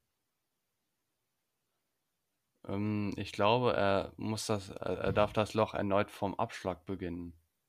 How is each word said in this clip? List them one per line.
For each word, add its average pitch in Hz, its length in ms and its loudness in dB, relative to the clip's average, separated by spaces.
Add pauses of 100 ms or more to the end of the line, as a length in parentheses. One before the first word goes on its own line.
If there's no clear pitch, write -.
(2750)
Ähm, 104 480 -2
ich 98 160 -6
glaube, 113 400 4
er 98 440 2
muss 107 300 -4
das, 98 220 -2
er, - 300 -6
er 95 140 0
darf 104 200 4
das 107 220 0
Loch 107 200 2
erneut 101 380 2
vom 95 260 -4
Abschlag - 480 -4
beginnen. 87 460 -6 (360)